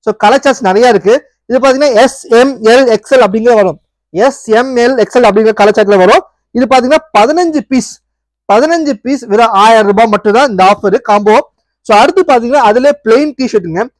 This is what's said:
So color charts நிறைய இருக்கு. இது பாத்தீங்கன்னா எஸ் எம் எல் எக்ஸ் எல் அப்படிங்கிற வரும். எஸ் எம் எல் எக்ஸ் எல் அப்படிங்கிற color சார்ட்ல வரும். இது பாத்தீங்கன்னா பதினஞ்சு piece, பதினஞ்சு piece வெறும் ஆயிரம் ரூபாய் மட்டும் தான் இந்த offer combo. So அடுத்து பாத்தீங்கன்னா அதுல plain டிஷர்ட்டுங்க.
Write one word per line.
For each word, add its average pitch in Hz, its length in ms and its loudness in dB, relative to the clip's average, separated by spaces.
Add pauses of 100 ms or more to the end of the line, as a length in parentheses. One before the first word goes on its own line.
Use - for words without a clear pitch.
So 220 40 -4 (140)
color 247 220 0
charts 269 240 -2
நிறைய 220 260 2
இருக்கு. 190 180 0 (360)
இது 254 160 -2
பாத்தீங்கன்னா 269 280 0 (120)
எஸ் - 140 -6 (200)
எம் 269 160 0 (160)
எல் 262 240 2
எக்ஸ் - 200 -4
எல் 247 120 4
அப்படிங்கிற 226 340 0
வரும். 175 160 -4 (480)
எஸ் - 180 -4 (160)
எம் 262 140 -6 (120)
எல் 262 180 -2
எக்ஸ் - 160 -4
எல் 226 100 2
அப்படிங்கிற 220 320 0
color 208 160 0
சார்ட்ல 196 260 2
வரும். 262 200 2 (340)
இது 254 160 -2
பாத்தீங்கன்னா 262 300 0 (140)
பதினஞ்சு 311 520 0
piece, 262 240 -4 (580)
பதினஞ்சு 302 400 0 (120)
piece 254 260 -6
வெறும் 226 320 0
ஆயிரம் 220 260 2
ரூபாய் 214 240 0
மட்டும் 208 240 -2
தான் 277 140 2
இந்த 185 120 -2 (100)
offer 202 220 -2 (140)
combo. 208 260 0 (520)
So 226 60 -2 (100)
அடுத்து 330 260 0
பாத்தீங்கன்னா 254 400 0
அதுல 254 240 0 (120)
plain 269 360 0
டிஷர்ட்டுங்க. 185 420 -4 (180)